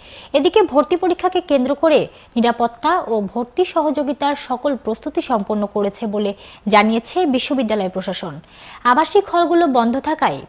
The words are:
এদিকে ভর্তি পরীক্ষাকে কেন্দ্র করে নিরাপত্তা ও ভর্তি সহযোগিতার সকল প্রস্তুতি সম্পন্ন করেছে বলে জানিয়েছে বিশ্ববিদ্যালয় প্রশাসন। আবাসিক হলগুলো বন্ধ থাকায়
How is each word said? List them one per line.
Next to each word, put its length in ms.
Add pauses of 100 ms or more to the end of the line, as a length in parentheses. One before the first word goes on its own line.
(340)
এদিকে 300
ভর্তি 320
পরীক্ষাকে 460
কেন্দ্র 340
করে 320 (280)
নিরাপত্তা 720
ও 140
ভর্তি 440
সহযোগিতার 680
সকল 400
প্রস্তুতি 460
সম্পন্ন 520
করেছে 340
বলে 260 (340)
জানিয়েছে 580
বিশ্ববিদ্যালয় 640
প্রশাসন। 500 (440)
আবাসিক 460
হলগুলো 380
বন্ধ 320
থাকায় 500